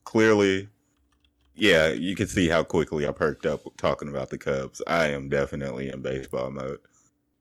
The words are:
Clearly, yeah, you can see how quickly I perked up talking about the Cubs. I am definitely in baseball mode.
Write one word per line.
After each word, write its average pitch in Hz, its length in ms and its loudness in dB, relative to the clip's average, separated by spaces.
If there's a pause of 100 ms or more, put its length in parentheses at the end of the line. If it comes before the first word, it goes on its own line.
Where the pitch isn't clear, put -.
Clearly, 104 640 4 (880)
yeah, 82 340 6
you 78 260 -2
can 98 140 -2
see 90 200 2
how 80 140 2
quickly 78 440 -2
I - 60 -2
perked 78 340 -2
up 73 140 -2 (160)
talking 76 320 -2
about 69 220 -8
the - 80 -10
Cubs. 67 480 -6
I 82 220 2
am 69 200 -6
definitely 69 640 -4
in 67 120 -12
baseball 65 480 -6
mode. 67 280 -10 (640)